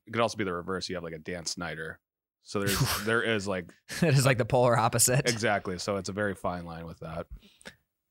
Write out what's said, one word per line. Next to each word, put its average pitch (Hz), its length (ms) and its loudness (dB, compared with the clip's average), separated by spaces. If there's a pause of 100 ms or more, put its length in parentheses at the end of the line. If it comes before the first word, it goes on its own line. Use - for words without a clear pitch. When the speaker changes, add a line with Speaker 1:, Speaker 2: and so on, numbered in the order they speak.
(120)
Speaker 1:
could 113 80 0
also 110 160 0
be 107 80 -2
the 92 80 -2
reverse. 87 380 -4
You 90 60 -4
have, 85 80 -8
like, 82 100 -10
a 80 40 -10
Dan 85 280 -10
Snyder. 80 540 -8 (420)
So - 160 -4
there's, 98 200 2
Speaker 2:
<laughs> - 260 0
Speaker 1:
there 113 180 4
is, 104 260 0
like, 92 240 -4 (120)
Speaker 2:
<laughs> - 160 -10
That 165 120 4
is, 135 140 6
like, 135 100 6
the 120 80 2
polar 123 320 4
opposite. 120 540 4
Speaker 1:
Exactly. 101 480 0
So 101 180 -2
it's 95 140 -4
a - 20 -6
very 101 220 -2
fine 90 320 -6
line 82 180 -10
with 82 140 -14
that. 82 300 -8 (840)